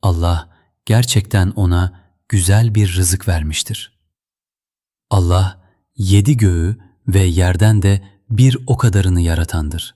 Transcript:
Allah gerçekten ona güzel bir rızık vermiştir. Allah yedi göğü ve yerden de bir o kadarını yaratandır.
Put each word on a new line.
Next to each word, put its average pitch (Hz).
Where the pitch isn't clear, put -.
Allah 85
gerçekten 107
ona 90
güzel 104
bir 101
rızık 92
vermiştir. -
Allah 92
yedi 101
göğü 92
ve 98
yerden 92
de 98
bir 127
o 131
kadarını 92
yaratandır. 82